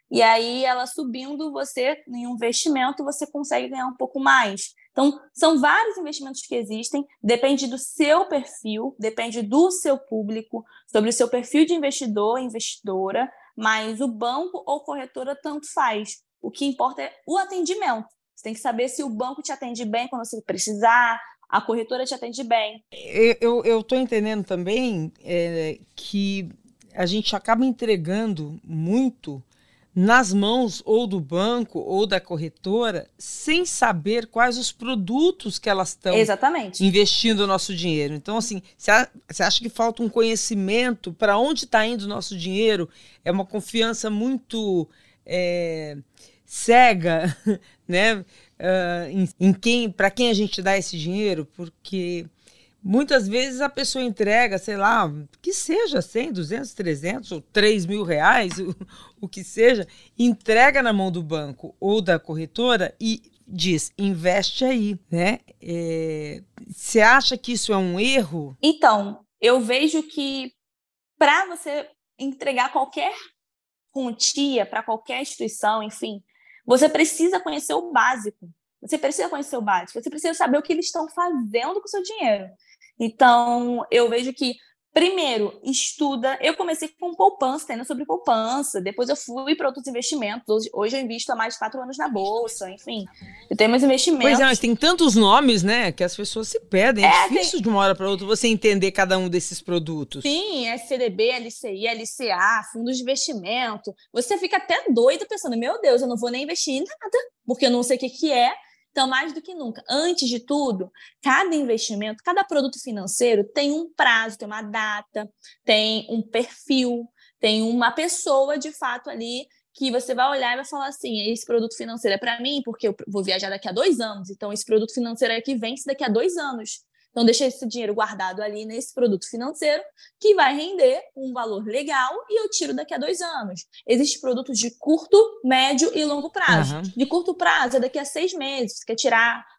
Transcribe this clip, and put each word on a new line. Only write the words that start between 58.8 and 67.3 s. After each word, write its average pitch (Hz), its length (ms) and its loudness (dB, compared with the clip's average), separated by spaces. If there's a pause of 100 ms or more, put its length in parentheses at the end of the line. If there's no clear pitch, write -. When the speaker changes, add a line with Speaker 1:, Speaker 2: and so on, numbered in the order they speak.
Speaker 2:
o 190 60 -10
que 190 140 -14
seja, 226 440 4 (320)
entrega 240 640 6
na 233 100 2
mão 190 180 2
do 170 120 -4
banco 151 580 -6
ou 208 220 2
da 170 160 4
corretora 170 840 0
e 220 220 -2 (240)
diz, 175 500 -2
"Investe 185 680 0
aí", 214 340 0 (120)
né? 175 280 2 (240)
É, 165 800 -6 (260)
você - 320 0
acha 254 380 8